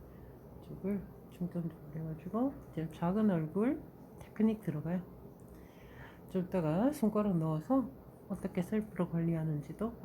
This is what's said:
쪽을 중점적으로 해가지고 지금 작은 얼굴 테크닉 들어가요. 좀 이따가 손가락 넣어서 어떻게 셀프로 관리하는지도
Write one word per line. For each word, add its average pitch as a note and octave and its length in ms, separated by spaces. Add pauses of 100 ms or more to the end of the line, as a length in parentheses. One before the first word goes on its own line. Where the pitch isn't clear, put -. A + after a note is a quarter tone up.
(680)
쪽을 G3 340 (300)
중점적으로 E3+ 640
해가지고 F#3 580 (200)
지금 D#3+ 200
작은 G3+ 360
얼굴 F#3+ 520 (380)
테크닉 A3 440
들어가요. D#3+ 380 (1300)
좀 F3+ 140
이따가 F3+ 480
손가락 G#3 460
넣어서 D#3+ 520 (380)
어떻게 F#3 340
셀프로 G#3 480
관리하는지도 E3 960